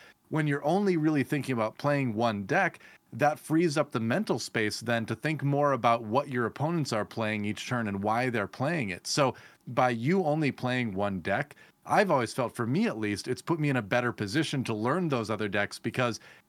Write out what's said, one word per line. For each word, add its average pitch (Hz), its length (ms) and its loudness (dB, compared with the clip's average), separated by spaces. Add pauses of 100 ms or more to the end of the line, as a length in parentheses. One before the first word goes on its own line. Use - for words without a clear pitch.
(300)
when 156 160 0
you're 143 180 0
only 185 340 2
really 151 260 2
thinking 131 300 -2
about 110 260 -2
playing 139 340 0
one 107 300 0
deck, 165 360 0 (340)
that 147 260 2
frees 160 380 2
up 147 140 0
the 123 80 0
mental 139 380 0
space 107 420 -2
then 113 280 -2
to 113 80 -2
think 156 260 -4
more 143 300 2
about 117 320 2
what 131 260 0
your 123 160 0
opponents 147 480 -2
are 104 120 0
playing 107 400 -2
each - 220 -6
turn 117 200 -2
and 98 160 -2
why 117 260 2
they're 107 180 -2
playing 139 420 -2
it. - 180 -10
So 135 260 2 (340)
by 127 220 2
you 139 340 0
only 151 280 2
playing 123 420 -2
one 98 280 -2
deck, 104 340 -2 (320)
I've 180 240 4
always 123 220 2
felt, 120 220 -2
for 117 120 -2
me 175 180 2
at 123 140 -2
least, 104 280 -2
it's 123 140 -4
put 165 180 -2
me 147 100 2
in 131 80 2
a 113 40 0
better 120 300 0
position 120 540 -2
to 117 100 -2
learn 147 340 0
those 113 220 0
other 107 160 -2
decks 101 320 -2
because 120 400 -2 (300)